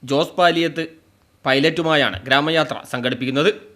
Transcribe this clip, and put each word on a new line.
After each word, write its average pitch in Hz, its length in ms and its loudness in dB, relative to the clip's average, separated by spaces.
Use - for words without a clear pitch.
ജോസ് 139 360 -2
പാലിയത്ത് 165 460 2
പൈലറ്റുമായാണ് 143 720 2
ഗ്രാമയാത്ര 151 480 2
സംഘടിപ്പിക്കുന്നത്. 131 580 -2